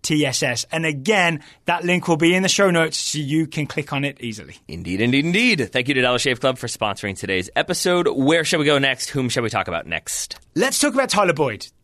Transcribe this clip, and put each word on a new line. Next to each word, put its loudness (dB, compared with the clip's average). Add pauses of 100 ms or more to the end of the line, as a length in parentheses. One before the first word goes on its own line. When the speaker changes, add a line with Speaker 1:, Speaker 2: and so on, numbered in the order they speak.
Speaker 1:
T 0
S -2
S. -2
And -4
again, 0 (220)
that 0
link 0
will 4
be 4
in 2
the 0
show 4
notes 2
so -4
you 0
can -4
click -6
on -2
it -6
easily. -10 (120)
Speaker 2:
Indeed, -4
indeed, 4
indeed. 2
Thank 0
you 4
to 4
Dollar 2
Shave 0
Club 0
for -8
sponsoring -4
today's -2
episode. 0
Where 2
shall 0
we 2
go 4
next? 0
Whom -2
shall 0
we -2
talk 0
about -4
next? -6 (180)
Speaker 1:
Let's 0
talk 2
about 0
Tyler 2
Boyd -2 (160)